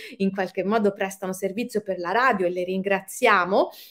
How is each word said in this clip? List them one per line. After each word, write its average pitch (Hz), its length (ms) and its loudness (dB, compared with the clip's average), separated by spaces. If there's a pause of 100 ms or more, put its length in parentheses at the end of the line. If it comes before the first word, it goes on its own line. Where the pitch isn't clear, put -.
(180)
in 196 140 0
qualche 185 320 -4
modo 202 280 2
prestano 190 400 -6
servizio 196 500 -4
per 185 160 -6
la 175 120 -4
radio 220 360 2
e 175 40 2
le 180 140 -4
ringraziamo, 190 1040 2 (200)